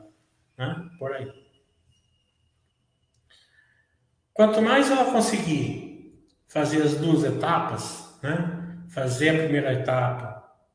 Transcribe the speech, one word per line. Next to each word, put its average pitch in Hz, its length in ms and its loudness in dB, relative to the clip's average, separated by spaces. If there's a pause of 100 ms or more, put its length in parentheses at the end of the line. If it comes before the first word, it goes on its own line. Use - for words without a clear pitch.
(560)
né? 160 420 -8
Por 135 140 -8
aí. - 300 -12 (3000)
Quanto 214 280 6
mais 269 280 4
ela 262 200 4
conseguir 165 1160 -2 (220)
fazer 151 340 0
as 147 120 4
duas 160 300 2
etapas, - 960 -4
né? - 680 -6
Fazer 135 420 0
a 160 120 2
primeira 143 300 0
etapa, 123 800 -2 (240)